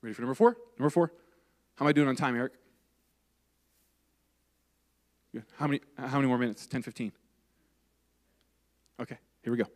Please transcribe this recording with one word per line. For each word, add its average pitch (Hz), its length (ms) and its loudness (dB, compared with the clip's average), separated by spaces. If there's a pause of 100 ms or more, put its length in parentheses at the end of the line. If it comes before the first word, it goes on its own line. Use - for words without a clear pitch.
Ready 113 120 -10
for 110 80 -10
number 127 140 -4
four? 233 220 4 (200)
Number 143 120 2
four. 165 220 2 (640)
How 143 100 -4
am 147 40 4
I - 20 4
doing 143 160 4
on 127 80 0
time, 131 200 0
Eric? 123 180 -4 (2750)
Good. 117 100 -12 (140)
How 147 100 -2
many, 143 140 -2 (160)
how 131 200 -4
many 139 100 2
more 123 100 2
minutes? 120 300 -2
Ten 127 140 -6
fifteen. 110 300 -8 (1900)
Okay, 123 180 -12 (240)
here 117 100 -4
we 120 60 0
go. 110 80 2 (100)